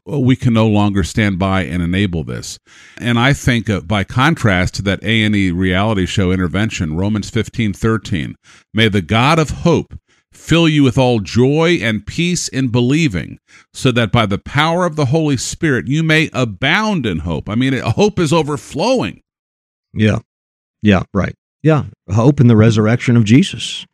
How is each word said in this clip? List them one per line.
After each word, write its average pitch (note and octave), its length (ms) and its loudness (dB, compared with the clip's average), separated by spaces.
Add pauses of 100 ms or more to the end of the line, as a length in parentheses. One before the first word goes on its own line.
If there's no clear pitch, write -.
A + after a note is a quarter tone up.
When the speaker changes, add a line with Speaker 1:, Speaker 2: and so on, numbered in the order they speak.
Speaker 1:
we C3 320 0
can B2 160 0
no A2+ 160 2
longer G#2 340 2
stand G2+ 360 -2
by F#2+ 240 0
and E2+ 200 -4
enable F2 400 -2
this." A#1 360 -12 (400)
And A#2 200 -2
I C3 140 2
think, A#2+ 380 -2
uh, F#2 100 -2
by F#2 240 -2
contrast A2+ 720 0
to - 80 -6
that F#2+ 200 -2
A A2 200 0
and G#2+ 120 2
E G2 160 2
reality F#2 540 0
show F2+ 280 0
intervention, F#2 640 -2
Romans G2+ 340 -4
fifteen A2 420 -4
thirteen, F2 640 -4 (400)
"May A2 140 2
the G2+ 120 0
God A#2+ 380 2
of D3+ 120 0
hope - 480 -2 (340)
fill E3 360 2
you D3+ 140 4
with B2+ 160 2
all B2 220 2
joy D3 600 2
and G#2+ 240 -4
peace E3+ 440 -4
in C3 180 -4
believing, B2 720 -2 (340)
so B2+ 200 0
that A2+ 180 0
by A#2 160 2
the G2 100 -2
power E3 480 -2
of D#3+ 120 -4
the D3+ 100 0
Holy D3 300 0
Spirit A#2+ 500 -4
you D3 160 0
may D#3 300 2
abound C3+ 760 -2
in E2+ 140 -2
hope." E2 280 -6
I G2+ 60 -6
mean, C3 240 0
hope G3+ 400 0
is E3 140 0
overflowing. D#3 880 -2 (720)
Speaker 2:
Yeah. G#2+ 260 2 (640)
Yeah, G2 220 4 (100)
right. F2+ 200 -2 (280)
Yeah, D3 220 2 (260)
hope A#2+ 300 2
in A#2+ 80 6
the A#2 80 6
resurrection A2+ 600 4
of A#2 80 6
Jesus. - 680 2